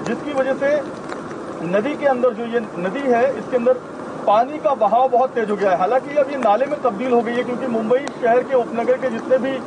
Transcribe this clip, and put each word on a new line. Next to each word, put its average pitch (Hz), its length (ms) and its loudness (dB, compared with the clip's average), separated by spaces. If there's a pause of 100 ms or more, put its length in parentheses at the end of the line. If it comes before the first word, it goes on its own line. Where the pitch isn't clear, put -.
जिसकी 285 300 -4
वजह 269 200 0
से 277 280 0 (840)
नदी 214 300 0
के 302 100 -2
अंदर 254 240 4
जो 233 160 -6
ये 233 140 -2
नदी 202 400 -6
है 262 400 2
इसके - 180 -4
अंदर 247 160 4 (540)
पानी 240 300 2
का 285 180 0
बहाव 226 340 4
बहुत 254 200 4
तेज 226 200 -2
हो 208 60 0
गया 196 160 2
है। 170 60 2
हालांकि 254 380 0
अब 285 160 2
ये 285 60 -6
नाले 233 280 4
में 285 160 -4
तब्दील 240 300 0
हो 240 100 4
गई 233 120 -4
है 247 100 -2
क्योंकि 240 240 -4
मुंबई 226 320 2
शहर 254 440 0
के 262 120 -2
उपनगर 233 420 2
के 262 120 -2
जितने 226 280 0
भी 262 140 0 (160)